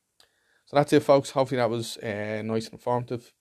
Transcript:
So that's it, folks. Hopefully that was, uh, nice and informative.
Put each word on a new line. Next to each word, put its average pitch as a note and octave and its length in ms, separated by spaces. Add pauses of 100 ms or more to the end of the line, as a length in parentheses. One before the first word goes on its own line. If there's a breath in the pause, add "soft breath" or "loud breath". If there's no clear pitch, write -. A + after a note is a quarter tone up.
(640 soft breath)
So - 100
that's D3 180
it, D3 100
folks. C#3 280
Hopefully C3 260
that A#2+ 120
was, A2+ 280
uh, G#2+ 480
nice A2+ 200
and - 80
informative. B2 680